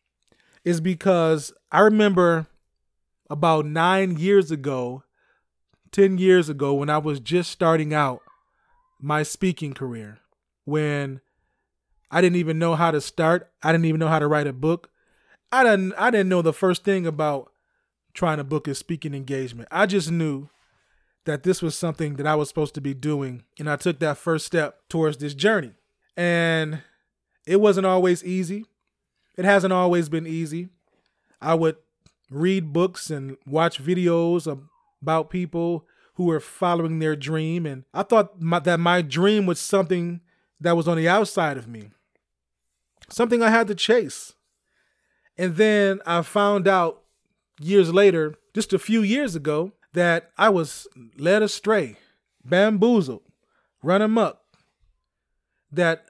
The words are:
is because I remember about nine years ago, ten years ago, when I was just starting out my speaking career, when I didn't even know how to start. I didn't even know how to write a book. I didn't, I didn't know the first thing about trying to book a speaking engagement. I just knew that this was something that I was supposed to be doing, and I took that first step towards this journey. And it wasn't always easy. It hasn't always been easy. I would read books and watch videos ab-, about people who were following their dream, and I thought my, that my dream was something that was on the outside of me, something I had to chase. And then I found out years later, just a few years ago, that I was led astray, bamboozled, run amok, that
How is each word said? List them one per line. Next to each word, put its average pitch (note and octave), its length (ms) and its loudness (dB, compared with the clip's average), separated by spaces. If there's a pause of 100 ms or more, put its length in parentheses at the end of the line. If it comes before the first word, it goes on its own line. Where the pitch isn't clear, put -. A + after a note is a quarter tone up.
(640)
is E3+ 160 0
because E3 720 0 (180)
I D#3+ 80 4
remember F#3+ 680 4 (840)
about D#3 360 0
nine F3 520 0
years F3+ 340 0
ago, C3 520 -6 (880)
ten G3 240 4
years F3+ 320 4
ago, C#3+ 240 -2
when C#3+ 160 0
I D3+ 80 2
was D3 240 -4
just E3+ 300 -2
starting D#3+ 420 0
out C#3 280 0 (800)
my D3+ 240 -2
speaking D#3 500 -4
career, A2+ 440 -12 (480)
when C#3+ 560 -4 (920)
I E3 60 2
didn't F3+ 160 4
even D#3+ 240 0
know E3 160 2
how E3 160 2
to D3+ 80 0
start. E3+ 500 0 (140)
I D#3 80 2
didn't E3 140 4
even D#3+ 140 0
know D#3+ 100 0
how D#3+ 100 2
to D3 80 0
write D3 180 0
a C#3+ 60 -6
book. D#3 380 -4 (600)
I B3+ 140 4
didn't, G3 340 4
I A3 140 2
didn't G3+ 160 2
know F#3 140 2
the D#3+ 100 2
first F3+ 320 0
thing F#3+ 240 0
about D3+ 460 -4 (600)
trying D#3+ 220 -2
to D3 80 -6
book C#3+ 240 -6
a C#3 80 -4
speaking D3+ 380 -8
engagement. C3 580 -8
I F#3 140 2
just F3+ 260 -2
knew D3+ 380 -4 (720)
that D3 200 -6
this F3+ 180 -2
was D#3+ 160 -4
something D3+ 400 -6
that C#3+ 100 -6
I D#3 80 2
was D3+ 140 -2
supposed D3+ 260 -4
to D3 60 -10
be C#3 120 -6
doing, C3+ 500 -6 (140)
and D3+ 120 -8
I D3 80 -2
took D#3+ 220 -4
that D3+ 180 -2
first D#3+ 280 -4
step - 440 -4
towards D#3 300 -2
this C#3+ 140 -8
journey. D3+ 380 0 (460)
And E3 640 -2 (640)
it F#3+ 140 4
wasn't G3 260 4
always F3+ 380 2
easy. F#3 400 -6 (720)
It F3+ 80 -2
hasn't G3 260 4
always F3 380 2
been D#3+ 180 -6
easy. E3 400 -8 (720)
I D3+ 120 0
would D#3+ 240 0 (520)
read D#3+ 440 -2
books F3+ 360 -2
and C3+ 280 -10 (100)
watch D#3 340 -2
videos E3+ 720 0
ab-, C#3 160 -14 (340)
about D#3+ 280 -2
people E3+ 580 -4 (280)
who F3+ 100 -2
were D#3+ 160 0
following E3+ 580 -2
their D#3 160 -2
dream, D#3 500 -4
and C3+ 280 -12
I F3+ 100 -4
thought G#3 380 0
my, E3+ 180 0
that E3+ 220 0
my F3 200 2
dream F#3 440 0
was F3 160 -2
something F3 580 -2 (400)
that E3+ 160 0
was E3 140 0
on E3 80 2
the D#3+ 100 0
outside F3 500 0
of A#2 120 -16
me, A2 200 -18 (1200)
something A#3 340 0
I A3 60 4
had A3+ 180 4
to G3+ 80 -4
chase. A3 560 -2 (1080)
And F3+ 180 -4
then G3+ 500 2
I E3+ 160 0
found G3+ 460 0
out F3+ 340 0 (580)
years F3 320 4
later, E3+ 440 4 (180)
just - 200 -4
a F#3+ 60 2
few A3+ 220 0
years G#3+ 340 0
ago, D#3 360 -4 (220)
that F3 440 0
I G3+ 120 4
was E3+ 380 -2 (300)
led F3+ 240 2
astray, G3+ 560 -2 (480)
bamboozled, F#3+ 800 2 (580)
run F#3 200 0
amok, G#3+ 380 0 (1300)
that E3 380 -2